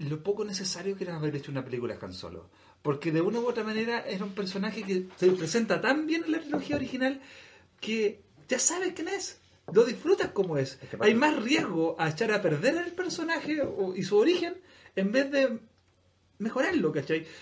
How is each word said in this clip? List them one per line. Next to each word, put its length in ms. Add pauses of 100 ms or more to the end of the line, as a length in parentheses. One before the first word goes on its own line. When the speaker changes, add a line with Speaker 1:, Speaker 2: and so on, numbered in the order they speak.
Speaker 1:
lo 220
poco 220
necesario 520
que 80
era 120
haber 200
hecho 160
una 120
película 320
de 80
Han 80
Solo. 360 (340)
Porque 300
de 80
una 200
u 80
otra 160
manera 420
era 180
un 100
personaje 480
que 240 (100)
se 140
presenta 500
tan 260
bien 200
en 60
la 80
trilogía 360
original 440 (600)
que 400 (280)
ya 100
sabes 360
quién 140
es. 320 (320)
Lo 140
disfrutas 460
como 260
es. 240
Speaker 2:
Es 80
que 60
Speaker 1:
Hay 160
Speaker 2:
aparte 20
Speaker 1:
más 280
riesgo 560
a 120
echar 220
a 100
perder 340
al 160
personaje 680
o, 340
y 60
su 160
origen 400 (360)
en 160
vez 200
de 280 (800)
mejorarlo, 540
¿cachai? 320 (180)